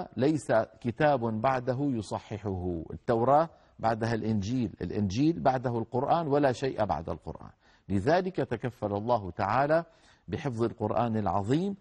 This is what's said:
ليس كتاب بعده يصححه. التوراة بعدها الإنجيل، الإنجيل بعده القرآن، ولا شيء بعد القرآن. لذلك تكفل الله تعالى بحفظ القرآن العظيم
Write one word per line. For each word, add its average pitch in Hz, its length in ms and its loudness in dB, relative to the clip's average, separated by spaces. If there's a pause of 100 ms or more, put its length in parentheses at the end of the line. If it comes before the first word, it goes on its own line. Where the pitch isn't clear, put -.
(180)
ليس 139 340 2 (300)
كتاب 143 380 2
بعده 123 600 0
يصححه. 101 1040 -4 (100)
التوراة 123 560 2 (300)
بعدها 113 340 0
الإنجيل، 110 680 -2
الإنجيل 107 580 0
بعده 127 380 0
القرآن، 139 500 0
ولا 143 240 4
شيء 120 340 -2
بعد 85 240 -2
القرآن. 80 400 -10 (400)
لذلك 160 460 2
تكفل 117 580 -4
الله 104 380 0
تعالى 139 540 0 (420)
بحفظ 110 360 -4
القرآن 110 540 0
العظيم 110 640 0